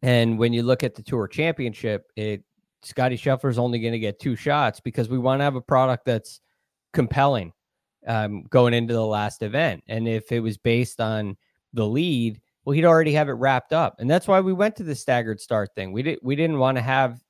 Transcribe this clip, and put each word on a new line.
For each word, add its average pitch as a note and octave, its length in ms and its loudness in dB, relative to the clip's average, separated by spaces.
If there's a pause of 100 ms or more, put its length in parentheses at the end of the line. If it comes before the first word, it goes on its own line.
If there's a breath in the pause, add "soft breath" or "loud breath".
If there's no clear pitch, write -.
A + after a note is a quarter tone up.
And A#2 360 4
when A#2+ 140 2
you A#2 100 0
look B2 220 2
at A#2+ 100 -4
the - 80 -20
Tour A2+ 240 -4
Championship, A#2+ 880 -4
it, G#2+ 280 -6 (380)
Scotty B2+ 340 -2
Scheffler's C3 420 0
only A#2+ 200 0
gonna A#2 200 -4
get G#2 220 -6
two B2+ 160 -4
shots C#3+ 420 -2
because A#2 300 -4
we B2+ 100 -2
wanna C3 240 0
have C#3+ 140 0
a B2 40 -6
product C3 440 0
that's - 380 -4 (500)
compelling, B2+ 600 0 (540)
um, G#2+ 440 -4
going A#2+ 240 6
into A#2 180 0
the A2+ 120 0
last G#2 380 -2
event. A2+ 460 -2
And A2+ 180 -4
if A2+ 240 -4
it A#2+ 100 0
was A2 180 -4
based A#2+ 420 0
on G#2+ 360 -4 (360)
the A2 140 0
lead, A#2+ 540 -2 (240)
well, C#3 100 -2
he'd D#3+ 100 2
already D#3+ 300 6
have D3+ 160 2
it - 20 -4
wrapped B2+ 400 0
up. D#3 260 0
And A#2 100 -4
that's E3+ 200 2
why F#3+ 120 6
we F#3+ 120 0
went G#3 240 0
to G#3 80 -10
the D#3 100 -4
staggered A#2 460 -2
start G#2 340 -2
thing. F#2+ 180 -8
We A2+ 100 -4
di-, D3+ 200 -4
we C3 140 -2
didn't D#3 220 0
wanna C3 240 2
have C3 360 0 (120)